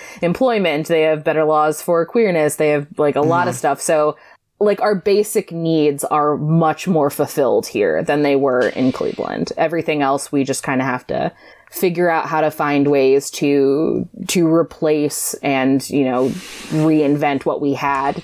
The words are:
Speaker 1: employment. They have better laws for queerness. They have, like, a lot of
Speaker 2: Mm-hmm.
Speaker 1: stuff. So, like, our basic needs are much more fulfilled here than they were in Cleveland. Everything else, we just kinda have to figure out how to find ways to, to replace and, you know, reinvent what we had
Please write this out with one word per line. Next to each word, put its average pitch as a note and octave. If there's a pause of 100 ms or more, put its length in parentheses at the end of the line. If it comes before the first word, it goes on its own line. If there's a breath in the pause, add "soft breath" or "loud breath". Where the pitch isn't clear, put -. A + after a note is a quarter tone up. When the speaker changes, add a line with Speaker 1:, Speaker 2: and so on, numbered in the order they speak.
(240 loud breath)
Speaker 1:
employment. F3
They D#3+
have D#3
better D#3
laws D3+
for E3+
queerness. E3+
They D3+
have, C#3+ (100)
like, D3
a C#3
lot E3+
of E3
Speaker 2:
Mm-hmm. B2+
Speaker 1:
stuff. C#3+
So, D3+ (420 loud breath)
like, G3+
our G#3+
basic G3+
needs D#3+
are D3
much D#3
more D3+
fulfilled B2
here E2+
than D3
they C#3+
were B2+
in C3
Cleveland. -
Everything D#3
else, C#3
we C#3
just C3
kinda C3
have B2+
to - (400 loud breath)
figure F3
out D#3+
how D#3
to D#3
find C#3+
ways C#3
to, C#3+ (220)
to E3+
replace D#3
and, C3+
you C#3
know, B2+ (400)
reinvent D3+
what D#3
we C#3+
had C#3